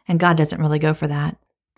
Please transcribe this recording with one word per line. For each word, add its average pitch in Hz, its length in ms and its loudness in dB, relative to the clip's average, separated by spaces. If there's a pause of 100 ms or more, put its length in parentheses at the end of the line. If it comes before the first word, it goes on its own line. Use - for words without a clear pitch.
and 170 120 2
God 170 200 4
doesn't 151 220 0
really 151 180 0
go 156 160 0
for 156 120 -6
that. 147 300 -4 (420)